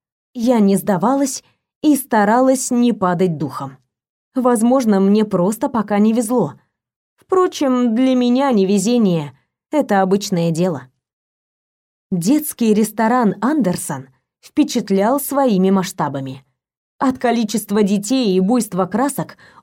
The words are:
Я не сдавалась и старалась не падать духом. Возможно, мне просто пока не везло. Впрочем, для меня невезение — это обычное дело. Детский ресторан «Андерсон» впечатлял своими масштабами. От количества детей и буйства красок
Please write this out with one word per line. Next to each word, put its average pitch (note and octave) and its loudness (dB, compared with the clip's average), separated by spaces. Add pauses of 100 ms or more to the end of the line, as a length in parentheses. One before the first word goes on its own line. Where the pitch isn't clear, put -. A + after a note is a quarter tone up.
(340)
Я A#3+ 2
не G3 4
сдавалась A3 -2 (380)
и D4+ 4
старалась B3+ 2
не A#3+ 2
падать F3+ 0
духом. C#3 -10 (560)
Возможно, A#3+ 2
мне G3+ 4
просто G#3+ -2
пока G#3+ -4
не G#3+ 2
везло. A3 -2 (640)
Впрочем, C4 0
для C4 2
меня B3+ 2
невезение — G3 0 (320)
это C4 0
обычное F#3 0
дело. E3 -4 (1200)
Детский A3 -2
ресторан A3 0
«Андерсон» F3+ -2 (320)
впечатлял B3 0
своими A#3 2
масштабами. C#3 -4 (540)
От C4 -2
количества A3+ -2
детей G#3 0
и F#3 2
буйства F#3+ 0
красок A#3+ -4 (260)